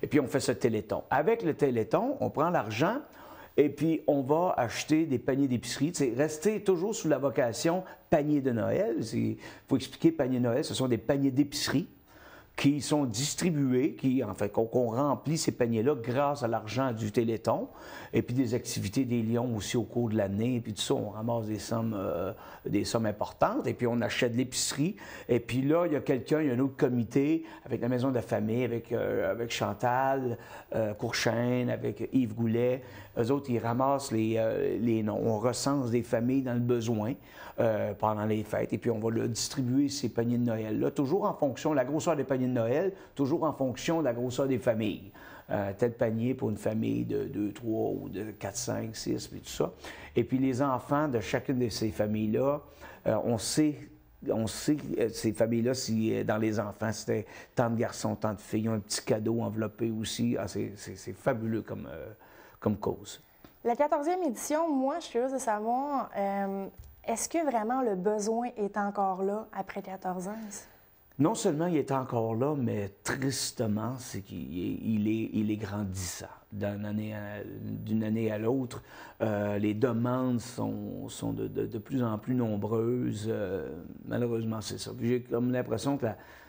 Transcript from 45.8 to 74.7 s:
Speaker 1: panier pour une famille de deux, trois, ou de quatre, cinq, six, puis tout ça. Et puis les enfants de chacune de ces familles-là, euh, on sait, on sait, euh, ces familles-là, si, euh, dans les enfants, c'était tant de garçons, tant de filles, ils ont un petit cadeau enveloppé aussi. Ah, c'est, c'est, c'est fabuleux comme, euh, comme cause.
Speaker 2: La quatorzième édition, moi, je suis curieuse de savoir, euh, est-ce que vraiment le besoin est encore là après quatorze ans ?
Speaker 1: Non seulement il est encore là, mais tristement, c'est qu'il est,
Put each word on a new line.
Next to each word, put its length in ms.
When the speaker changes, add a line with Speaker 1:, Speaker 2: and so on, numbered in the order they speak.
Speaker 1:
panier 420
pour 160
une 60
famille 480
de 200
deux, 280
trois, 380
ou 180
de 240
quatre, 240
cinq, 400
six, 320
puis 100
tout 100
ça. 220
Et 80
puis 140
les 240
enfants 440
de 140
chacune 400
de 80
ces 220
familles-là, 720
euh, 180
on 140
sait, 380
on 200
sait, 280
euh, 120
ces 220
familles-là, 420
si, 380
euh, 120
dans 140
les 200
enfants, 320
c'était 340
tant 160
de 60
garçons, 400
tant 180
de 60
filles, 220
ils 60
ont 60
un 60
petit 240
cadeau 380
enveloppé 500
aussi. 480
Ah, 80
c'est, 260
c'est, 220
c'est 180
fabuleux 480
comme, 260
euh, 200
comme 180
cause. 460
Speaker 2:
La 120
quatorzième 480
édition, 440
moi, 300
je 60
suis 80
curieuse 200
de 60
savoir, 760
euh, 500
est-ce 220
que 160
vraiment 380
le 140
besoin 600
est 220
encore 440
là 300
après 300
quatorze 460
ans ? 80
Speaker 1:
Non 200
seulement 300
il 100
est 160
encore 420
là, 220
mais 340
tristement, 920
c'est 240
qu'il 360
est, 240